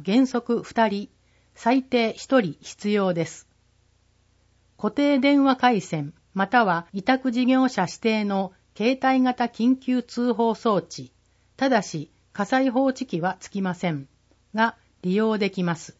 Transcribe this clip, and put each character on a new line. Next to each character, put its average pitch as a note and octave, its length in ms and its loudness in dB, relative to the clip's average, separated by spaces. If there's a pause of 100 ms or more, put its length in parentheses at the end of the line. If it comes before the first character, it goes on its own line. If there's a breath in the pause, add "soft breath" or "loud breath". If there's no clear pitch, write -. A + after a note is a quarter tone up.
原 B3 220 4
則 A#3 360 -2
二 A3+ 260 0
人、 G3+ 200 -4 (460)
最 B3+ 280 0
低 A#3 340 0
一 C4 240 0
人 E3+ 220 -4
必 - 260 -10
要 G3 240 2
で E3 140 -2
す。 - 200 -18 (1300)
固 G#3 140 -4
定 C#4+ 260 2
電 C#4 260 4
話 C4 120 4
回 B3 260 2
線、 D3+ 320 -6 (180)
ま G3 140 -2
た A#3+ 180 2
は E3+ 300 -2
委 G3 80 -8
託 C4 300 0
事 B3 120 0
業 C4 240 4
者 G3 140 -2
指 - 160 -6
定 A3 260 -2
の G3 280 -2 (220 soft breath)
携 B3+ 280 0
帯 C4 180 2
型 B3 240 0
緊 A#3+ 320 0
急 B3+ 260 -2
通 A#3+ 300 -2
報 A3+ 220 0
装 A3 200 0
置、 - 380 -6 (460)
た C4+ 100 0
だ G#3 140 2
し - 280 -10 (220)
火 G3+ 140 -4
災 C4 240 0
報 C4 240 0
知 C4 120 -10
器 E3 140 -4
は F3+ 200 -4
つ - 100 -20
き G3+ 100 -6
ま F3+ 140 -2
せ F3 160 -4
ん C#3+ 180 -8 (460)
が、 A3+ 220 0 (260)
利 F#3 120 -2
用 A3 240 0
で G3 120 -2
き F#3+ 120 -6
ま E3+ 140 -2
す。 - 240 -18